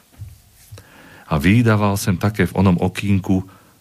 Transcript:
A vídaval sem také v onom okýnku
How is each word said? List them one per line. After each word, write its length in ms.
A 120
vídaval 580
sem 200
také 300
v 80
onom 240
okýnku 680